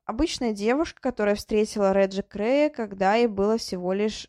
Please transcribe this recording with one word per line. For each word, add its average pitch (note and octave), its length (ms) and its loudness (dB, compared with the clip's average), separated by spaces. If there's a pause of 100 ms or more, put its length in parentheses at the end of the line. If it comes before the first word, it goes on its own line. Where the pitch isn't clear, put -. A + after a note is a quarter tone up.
обычная A#3+ 480 -2
девушка, A#3 500 -2
которая G#3 320 0
встретила G#3 580 0
Реджи G3 300 2
Крея, C#4 480 0
когда G3+ 440 0
ей A#3+ 120 4
было G#3 320 0
всего F3+ 340 -4
лишь G#3 360 -2